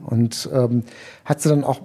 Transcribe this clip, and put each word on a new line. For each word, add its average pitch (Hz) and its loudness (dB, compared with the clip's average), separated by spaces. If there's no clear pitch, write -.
Und, 113 -2
ähm, 120 2
hat 147 -2
sie 156 2
dann 147 4
auch - -2